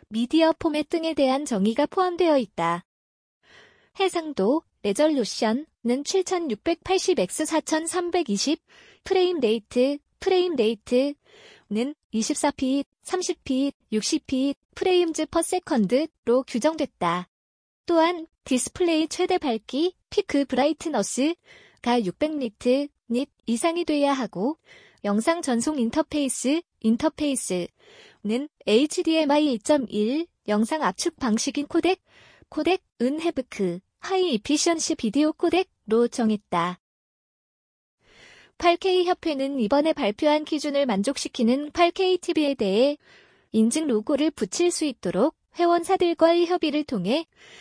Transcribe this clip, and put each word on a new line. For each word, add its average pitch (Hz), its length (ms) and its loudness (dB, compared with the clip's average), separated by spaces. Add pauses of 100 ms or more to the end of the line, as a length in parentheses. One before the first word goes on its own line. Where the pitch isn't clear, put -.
미디어 311 500 2
포맷 302 300 -2
등에 320 240 -2
대한 277 320 2
정의가 226 400 0
포함되어 349 520 2
있다. 170 480 -2 (1120)
해상도, 311 640 0 (180)
레졸루션은 254 1200 -2
칠천육백팔십 349 1160 -2
엑스 196 260 -2
사천삼백이십 320 1160 -2 (420)
프레임 359 360 0
레이트, 247 580 0 (220)
프레임 359 360 2
레이트는 247 600 0 (960)
이십사 277 400 -2
핏, 269 340 -2 (180)
삼십 370 400 -4
핏, 269 300 -2 (180)
육십 214 360 -2
핏, 277 280 -2 (200)
프레임즈 349 520 0
퍼 330 140 0
세컨드로 247 1080 0
규정됐다. 226 840 -2 (560)
또한 330 420 2 (180)
디스플레이 320 640 0
최대 359 300 -2
밝기, 285 580 -4 (140)
피크 285 360 0
브라이트너스가 262 1600 -2
육백 302 340 -4
니트, 262 500 -2 (220)
닛 247 200 -2 (160)
이상이 330 400 0
돼야 285 280 2
하고, 247 440 -4 (460)
영상 226 380 0
전송 277 380 -2
인터페이스, 285 840 -2 (180)
인터페이스는 233 880 -2 (1000)
에이치디엠아이 302 880 2
이점일, 254 760 0 (200)
영상 233 360 0
압축 233 340 -2
방식인 254 500 -2
코덱, 339 340 0 (480)
코덱, 330 320 0 (200)
은헤브크, 247 800 -2 (200)
하이 370 360 0
이피션시 311 600 0
비디오 285 380 0
코덱로 302 760 0
정했다. 196 720 -2 (1800)
팔케이 359 400 2
협회는 285 560 -2
이번에 277 320 2
발표한 302 540 0
기준을 285 400 -2
만족시키는 262 840 -2
팔케이 359 460 2
티비에 302 360 0
대해 240 440 2 (540)
인증 233 360 2
로고를 277 440 0
붙일 339 400 -2
수 320 140 -4
있도록 240 500 -2 (200)
회원사들과의 339 880 2
협의를 311 400 -2
통해 233 400 -2 (360)